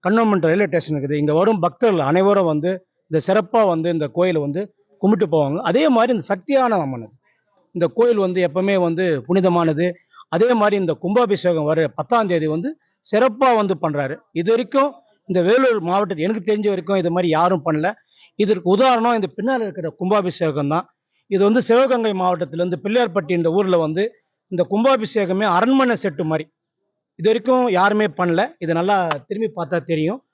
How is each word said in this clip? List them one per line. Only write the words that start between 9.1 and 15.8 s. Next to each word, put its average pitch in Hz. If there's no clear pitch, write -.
புனிதமானது. 175
அதே 220
மாதிரி 208
இந்த 165
கும்பாபிஷேகம் 180
வர 160
பத்தாம் 214
தேதி 156
வந்து 208
சிறப்பா 247
வந்து 190
பண்றாரு. 143
இது 175
வரைக்கும் 269
இந்த 180
வேலூர் 240